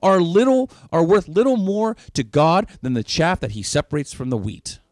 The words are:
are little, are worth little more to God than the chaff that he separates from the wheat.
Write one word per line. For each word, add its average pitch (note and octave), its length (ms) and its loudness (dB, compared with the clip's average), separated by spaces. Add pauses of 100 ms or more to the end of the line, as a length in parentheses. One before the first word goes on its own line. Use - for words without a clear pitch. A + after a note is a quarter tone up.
are F#3+ 180 4
little, B3+ 480 2 (220)
are E3 120 2
worth F#3+ 240 2
little A#3 300 2
more G#3+ 400 -2 (160)
to C#3 100 -2
God D#3+ 460 2 (140)
than B2+ 100 -2
the A2+ 100 -2
chaff - 360 -2
that G#2+ 120 -8
he G#2 120 -10
separates D3 500 -4
from B2+ 160 -8
the B2 80 -2
wheat. G2 420 -10 (120)